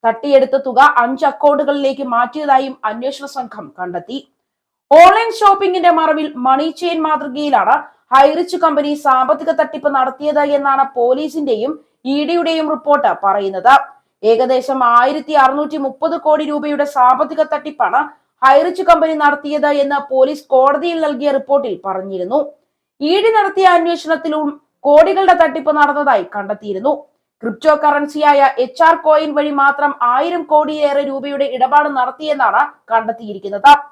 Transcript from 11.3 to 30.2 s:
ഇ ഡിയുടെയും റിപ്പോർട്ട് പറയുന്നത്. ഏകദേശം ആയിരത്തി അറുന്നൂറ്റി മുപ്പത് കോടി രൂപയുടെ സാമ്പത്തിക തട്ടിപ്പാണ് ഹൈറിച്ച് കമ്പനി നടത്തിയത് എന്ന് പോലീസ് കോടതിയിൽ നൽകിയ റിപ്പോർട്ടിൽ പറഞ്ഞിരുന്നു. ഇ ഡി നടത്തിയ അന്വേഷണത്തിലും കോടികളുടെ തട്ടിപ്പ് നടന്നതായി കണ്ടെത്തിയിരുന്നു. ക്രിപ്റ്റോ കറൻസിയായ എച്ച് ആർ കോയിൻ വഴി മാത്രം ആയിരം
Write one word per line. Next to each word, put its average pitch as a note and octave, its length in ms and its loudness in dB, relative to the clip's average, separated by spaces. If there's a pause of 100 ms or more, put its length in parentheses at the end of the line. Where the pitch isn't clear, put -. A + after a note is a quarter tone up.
ഇ C4+ 200 -2
ഡിയുടെയും E4 460 -2
റിപ്പോർട്ട് C#4+ 420 0 (100)
പറയുന്നത്. G3 520 2 (480)
ഏകദേശം B3+ 560 0 (120)
ആയിരത്തി C#4+ 440 0 (100)
അറുന്നൂറ്റി D4 340 -2
മുപ്പത് C#4 400 -4
കോടി D4+ 260 0
രൂപയുടെ D4 420 -4
സാമ്പത്തിക C#4+ 560 0
തട്ടിപ്പാണ് C#4+ 580 -2 (420)
ഹൈറിച്ച് D#4+ 400 2
കമ്പനി D#4+ 320 2
നടത്തിയത് D4 680 0
എന്ന് C#4+ 260 0
പോലീസ് C4 440 0
കോടതിയിൽ C#4+ 500 2
നൽകിയ D4 320 -2
റിപ്പോർട്ടിൽ C4+ 480 -2
പറഞ്ഞിരുന്നു. F#3+ 580 -6 (600)
ഇ D#4 200 -2
ഡി A4 100 2
നടത്തിയ G4 400 0
അന്വേഷണത്തിലും D#4+ 760 -2 (380)
കോടികളുടെ F4 500 4
തട്ടിപ്പ് D#4 380 0
നടന്നതായി C#4+ 540 0
കണ്ടെത്തിയിരുന്നു. G#3 680 -6 (500)
ക്രിപ്റ്റോ A#3 340 -2
കറൻസിയായ D4 640 0 (180)
എച്ച് B3+ 260 -2
ആർ E4 120 6
കോയിൻ D#4 380 0
വഴി D4 160 -2
മാത്രം C#4 420 0 (100)
ആയിരം D#4 400 -2